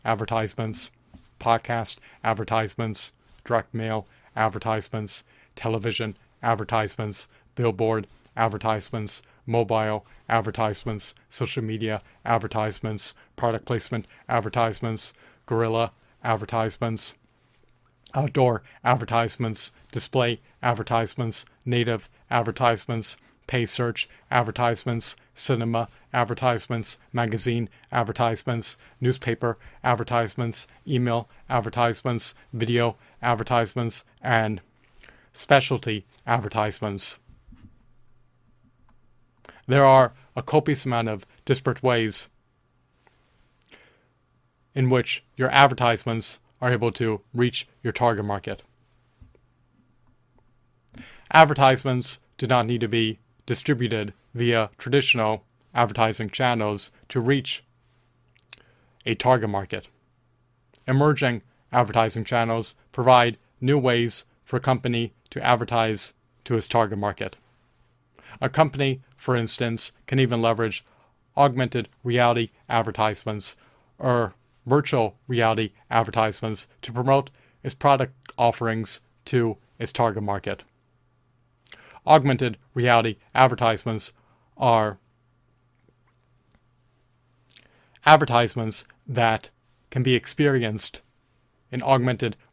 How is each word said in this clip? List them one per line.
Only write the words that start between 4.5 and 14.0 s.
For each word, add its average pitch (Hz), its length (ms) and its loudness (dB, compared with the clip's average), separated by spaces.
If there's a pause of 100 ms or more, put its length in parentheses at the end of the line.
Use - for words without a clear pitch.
television 110 600 -4 (280)
advertisements, 110 840 -4 (280)
billboard 110 500 0 (320)
advertisements, 110 840 -4 (240)
mobile 110 580 0 (220)
advertisements, 110 880 -2 (140)
social - 340 -6
media 110 360 -6 (260)
advertisements, 110 880 -4 (200)
product 113 300 -2
placement 113 400 -6 (220)